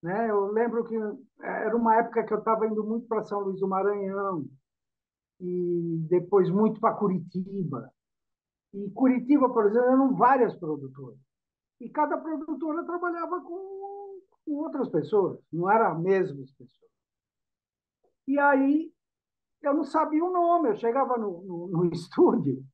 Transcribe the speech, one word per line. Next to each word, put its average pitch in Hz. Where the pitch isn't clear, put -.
Né? 214
Eu 202
lembro 226
que 220
era -
uma 226
época 233
que 214
eu 214
tava 220
indo 214
muito 226
pra 214
São 202
Luís 196
do 190
Maranhão, 196
e 175
depois 180
muito 208
pra -
Curitiba. 185
E 196
Curitiba, 254
por 226
exemplo, 240
eram 262
várias 240
produtoras. 135
E 233
cada 302
produtora 311
trabalhava 349
com, 392
com 311
outras 285
pessoas, 180
não 170
eram 214
as 160
mesmas 165
pessoas. -
E 277
aí, 285
eu 285
não 311
sabia 311
o 370
nome, 339
eu 196
chegava 247
no, 190
no, 175
no 180
<laughs> 170
estúdio 156